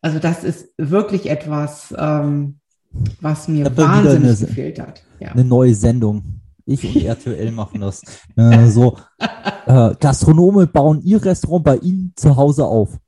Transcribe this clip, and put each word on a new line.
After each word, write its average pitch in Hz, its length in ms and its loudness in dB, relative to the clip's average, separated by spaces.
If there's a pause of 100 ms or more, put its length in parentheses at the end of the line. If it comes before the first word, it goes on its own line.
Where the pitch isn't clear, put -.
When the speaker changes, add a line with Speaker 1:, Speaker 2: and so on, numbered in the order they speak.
Speaker 1:
Also 156 180 -4
das 170 240 -4
ist - 340 -10
wirklich 196 520 -4
etwas, 151 680 -8
ähm, 147 600 -4 (640)
was 151 260 -6
mir 156 140 -2
Speaker 2:
Ich 139 40 -2
hab 127 100 -2
da 156 80 2
wieder 151 280 4
Speaker 1:
wahnsinnig 131 280 2
Speaker 2:
eine, 107 80 -6
Speaker 1:
gefehlt 135 340 -10
hat. - 220 -20 (180)
Ja. - 80 -14
Speaker 2:
eine 123 160 0
neue 123 280 4
Sendung. 107 680 -2 (240)
Ich 135 180 -4
und 175 180 -2
Speaker 1:
<laughs> - 0 -
Speaker 2:
R - 160 -6
T 123 160 -10
L 110 180 -6
machen 110 280 -10
das. 98 220 -8 (340)
Äh, 117 320 6
so, 117 300 4 (720)
äh, 120 280 4
Gastronome 170 720 2
bauen 151 340 0
ihr 202 220 0
Restaurant 170 400 -2
bei 139 140 2
ihnen 185 400 -4
zu 147 180 2
Hause 143 300 0
auf. 104 320 -2 (100)